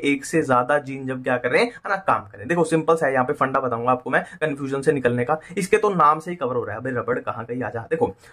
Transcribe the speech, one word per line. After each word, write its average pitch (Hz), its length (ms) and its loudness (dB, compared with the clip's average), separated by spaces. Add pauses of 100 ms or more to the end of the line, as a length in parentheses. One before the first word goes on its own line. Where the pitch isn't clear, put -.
एक 139 200 0
से 160 180 2
ज्यादा 131 360 2
जीन 135 280 -8
जब 131 160 -6
क्या 127 140 0
करें, 127 220 0
है 233 300 -2
ना, 196 80 0
काम 113 260 0
करें। 104 240 -14
देखो 170 160 2
simple 160 320 2
सा 160 120 0
है, 135 60 2
यहाँ 127 120 4
पे 147 80 -2
फंडा 135 260 0
बताऊंगा 120 320 0
आपको 127 180 0
मैं 165 140 0 (180)
confusion 139 400 -2
से 151 100 4
निकलने 123 340 0
का, 156 140 0 (180)
इसके 196 200 2
तो 214 120 2
नाम 160 300 4
से 180 120 -8
ही 175 60 -6
cover 127 180 -2
हो 117 80 0
रहा 101 120 -6
है। 113 60 -8
अबे 131 100 -4
रबड़ 120 280 -2
कहाँ 110 260 -8
गई, 123 160 -6
आजा। 110 280 -6
देखो 160 260 -2 (180)